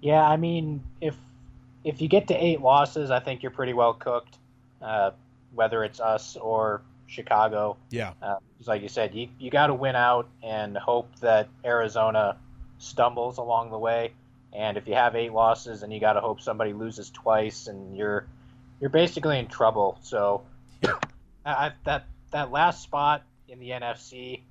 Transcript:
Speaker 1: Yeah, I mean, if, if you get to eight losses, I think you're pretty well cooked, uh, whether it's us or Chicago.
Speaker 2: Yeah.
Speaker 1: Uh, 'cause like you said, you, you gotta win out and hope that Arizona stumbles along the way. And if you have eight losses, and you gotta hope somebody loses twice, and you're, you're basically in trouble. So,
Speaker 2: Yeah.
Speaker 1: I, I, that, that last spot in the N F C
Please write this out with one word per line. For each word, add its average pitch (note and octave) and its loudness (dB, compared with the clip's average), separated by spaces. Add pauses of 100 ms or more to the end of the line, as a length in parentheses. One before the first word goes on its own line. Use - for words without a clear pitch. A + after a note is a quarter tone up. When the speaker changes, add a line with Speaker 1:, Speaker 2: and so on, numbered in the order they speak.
Speaker 1:
Yeah, D3+ 6
I D3+ 6
mean, D#3+ -2 (180)
if, D#3 -4 (640)
if D3+ -4
you D#3 0
get G3 4
to F3 2
eight E3+ 2
losses, C#3 4
I B2+ 2
think B2+ -8
you're C3 -6
pretty B2+ -4
well A#2 4
cooked, A#2+ -6 (440)
uh, G#2+ 0 (420)
whether A2+ 0
it's G#2+ -6
us A2+ -2
or A2 -2 (240)
Chicago. G#2+ 0 (140)
Speaker 2:
Yeah. A2 -6 (100)
Speaker 1:
Uh, G2+ -4 (220)
'cause A#2 -16
like G#2+ -2
you G2+ -12
said, G#2 -4
you, A#2 -10 (100)
you B2+ -12
gotta D3 4
win C3 -2
out B2 4 (140)
and G#2+ -6
hope A#2+ -2
that A2 4 (160)
Arizona A2 2 (420)
stumbles A#2+ -2
along A#2 -2
the A2 -8
way. A2+ -2 (400)
And G#2 -4
if G2+ -8
you G#2+ -4
have A#2+ 4
eight A#2 -2
losses, A2+ 2
and G#2 -12
you G#2+ -8
gotta G#2+ 4
hope G#2+ -4
somebody G#2+ -4
loses A2 -10
twice, A2 0
and G2 -14
you're, G#2 -4 (540)
you're C#3 -2
basically D#3 0
in A#2+ -6
trouble. G#2+ 0
So, G2+ -2 (400)
Speaker 2:
Yeah. - -2 (480)
Speaker 1:
I, C#3+ -6
I, C#3+ -2 (120)
that, D3 -4 (280)
that D3 -4
last E3 2
spot D3 0 (260)
in B2+ -20
the B2 -12
N B2 -8
F A#2+ -8
C B2+ -16